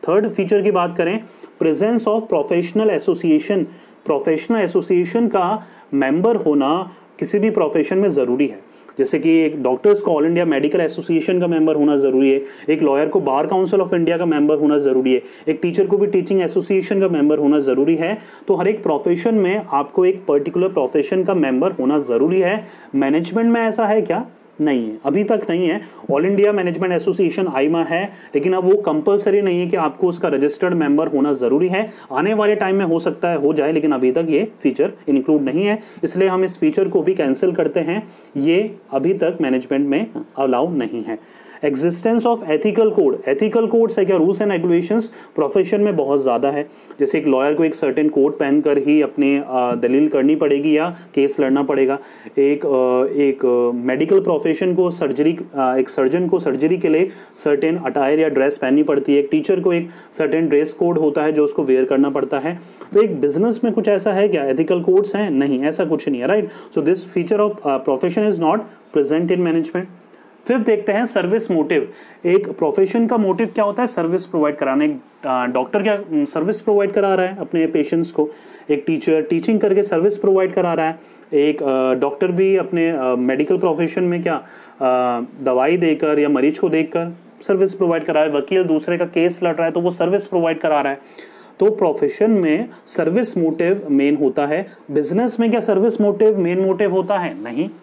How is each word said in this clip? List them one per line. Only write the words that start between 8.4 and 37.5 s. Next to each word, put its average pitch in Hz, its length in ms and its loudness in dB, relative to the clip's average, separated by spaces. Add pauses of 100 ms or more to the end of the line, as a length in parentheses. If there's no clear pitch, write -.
है। 113 160 -8 (360)
जैसे 135 200 0
कि 165 120 0
एक 156 320 2
doctors 202 400 2
को - 80 -2
all 160 200 2
India 170 180 0
Medical 151 320 0
Association 170 600 -2
का 175 60 0
member 160 280 2
होना 147 220 2
ज़रूरी 135 340 4
है, 135 120 2 (260)
एक 156 140 0
lawyer 147 260 2
को 185 120 0
Bar 139 240 0
Council 190 360 0
of 180 140 0
India 170 240 0
का 175 80 -2
member 151 280 2
होना 147 240 2
ज़रूरी 131 360 2
है, 120 80 0 (260)
एक 156 140 -2
teacher 190 240 0
को 196 120 2
भी 202 80 2
teaching 190 340 0
association 185 600 0
का 190 80 2
member 151 300 2
होना 147 220 2
ज़रूरी 139 360 2
है। 170 220 -4 (300)
तो 196 60 4
हर 180 140 0
एक 214 140 -2
profession 175 520 0
में 196 380 0
आपको 143 320 0
एक 185 240 0
particular 156 400 0
profession 160 560 0
का 190 100 0
member 147 380 0
होना 147 260 0
ज़रूरी 139 420 0
है। 202 240 0 (300)
Management 170 580 0
में 233 80 2
ऐसा 226 260 0
है 214 160 2
क्या? 185 240 -4 (340)
नहीं 131 280 0
है, 107 160 -10
अभी 170 200 0
तक 208 260 -2
नहीं 175 180 0
है। 196 120 -2 (320)
All 147 140 2
India 202 280 2
Management 180 440 -2
Association, 180 560 -2
आईमा 151 280 0
है, 170 280 -4 (240)
लेकिन 160 180 0
अब 185 120 0
वो 190 120 6
compulsory 196 680 0
नहीं 180 180 0
है 180 60 -2
कि 175 100 -2
आपको 165 320 -2
उसका 170 200 -2
registered 147 460 0
member 156 320 2
होना 147 260 0
ज़रूरी 131 360 0
है। 190 220 -2 (220)
आने 170 220 0
वाले 208 200 2
time 196 220 0
में 196 80 0
हो 165 140 0
सकता 170 300 -2
है 170 100 0
हो 147 160 2
जाए, 147 180 0
लेकिन 151 200 0
अभी 127 200 2
तक 165 180 0
ये 190 300 0
feature 143 320 0 (160)
include 143 340 2
नहीं 139 220 -2
है, 208 160 0 (240)
इसलिए 185 240 0
हम 185 160 0
इस 185 140 -6
feature 170 300 0
को 170 140 0
भी 185 120 0
cancel 156 380 0